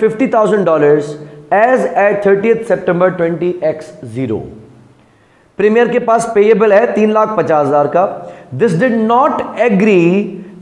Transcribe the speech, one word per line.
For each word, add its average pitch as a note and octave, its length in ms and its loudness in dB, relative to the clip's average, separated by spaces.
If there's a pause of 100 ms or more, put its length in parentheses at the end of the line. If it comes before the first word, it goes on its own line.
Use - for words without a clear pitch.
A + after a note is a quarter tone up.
fifty A3 260 0
thousand G#3+ 360 0
dollars D3+ 400 2 (480)
as A3 340 2 (120)
at G3+ 280 0
thirtieth G3+ 440 2
September F3+ 460 0
twenty E3+ 360 -2 (120)
X D#3 200 -4 (340)
zero। A2 220 -4 (1160)
प्रीमियर G#3+ 320 2
के A#3 100 -2
पास A#3 360 0
पेएबल G#3 380 4
है A#3 200 2
तीन G#3+ 180 0
लाख G#3+ 260 0
पचास D3+ 300 0
हज़ार D3 200 2
का। - 460 -2 (240)
This F#3+ 160 0
did A3 380 0
not B3+ 320 0 (280)
agree G3 560 2 (360)